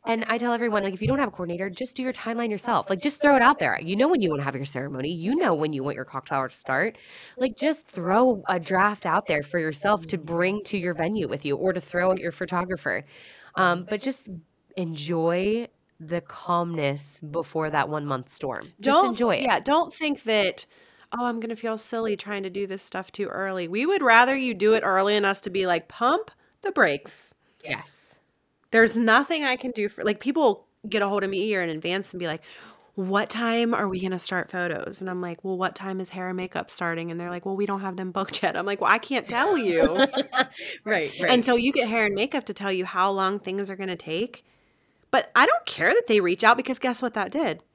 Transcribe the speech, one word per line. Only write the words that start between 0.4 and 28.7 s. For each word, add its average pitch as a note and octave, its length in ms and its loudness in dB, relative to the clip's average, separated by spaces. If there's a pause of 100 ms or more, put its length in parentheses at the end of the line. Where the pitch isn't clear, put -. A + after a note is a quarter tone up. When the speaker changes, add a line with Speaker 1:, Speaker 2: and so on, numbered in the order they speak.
Speaker 1:
everyone, A3+ 280 0
like, F#3+ 120 -2
if F#3+ 80 -8
you A3+ 60 0
don't C4+ 100 2
have C4 100 0
a - 20 -6
coordinator, F3 400 -6
just B3 260 -8
do C4 60 -6
your B3+ 120 -2
timeline A#3 360 -4
yourself. G#3 380 -2
Like, F#3+ 140 -2
just C#4+ 180 -2
throw C#4+ 160 8
it B3 60 6
out B3+ 160 6
there. A#2+ 240 0
You F3 140 -2
know C4 120 4
when E4+ 140 4
you F3 80 2
wanna C#3+ 120 0
have C#3 120 -2
your C#3 120 -6
ceremony. C#3 460 -6
You F3+ 220 -2
know D4+ 200 4
when D#3 200 0
you C3 80 -4
want C#3+ 140 -4
your C3 100 -8
cocktail C#3 320 -4
hour C3 100 0
to - 60 -12
start. C#3 420 -2 (400)
Like, B3+ 220 -2
just D4 300 0
throw G3+ 600 2
a F3+ 120 0
draft F#3+ 460 2
out E3+ 200 2
there D3+ 160 2
for D3 160 -4
yourself E3 500 0
to F#3+ 100 -4
bring F3 460 -2
to G3+ 140 -4
your F3 160 -2
venue E3+ 340 -2
with C3 160 -6
you C#3 120 0
or F#3 180 0
to F#3 60 -4
throw F3+ 320 0
at F#3 60 0
your E3+ 140 -6
photographer. F3 720 -4 (520)
Um, F3+ 320 2
but G#3+ 120 -4
just C4 280 -6 (480)
enjoy E3+ 920 -2 (300)
the E3 240 -4
calmness E3 1000 -2
before D#3 500 -4
that D3+ 180 2
one-month D3 420 -4
storm. - 500 -8
Just C#4 220 4
Speaker 2:
Don't, G4 80 4
Speaker 1:
enjoy G#3+ 260 2
it. - 60 -2
Speaker 2:
yeah, A3+ 180 2
don't C#4+ 320 2
think D4+ 300 -4
that, G#3 420 0 (480)
"Oh, A#3+ 140 -2
I'm A#3 140 -2
gonna A3+ 160 -6
feel A3 200 -4
silly A3 400 -4
trying G#3 280 -6
to F#3+ 60 -6
do G3 160 -6
this F#3+ 160 -8
stuff - 300 -10
too G3+ 140 -4
early." F#3 420 -4
We G#3+ 160 0
would F#4 180 2
rather B3 320 8
you B3+ 200 -2
do G#3 180 4
it A3 100 4
early G3 320 4
and G3+ 120 2
us G3 160 0
to G3 80 -8
be F#3 160 0
like, E3+ 220 0
"Pump D4+ 420 0 (320)
the G4 100 -4
brakes." - 640 2 (280)
Speaker 1:
Yes. - 560 -12 (520)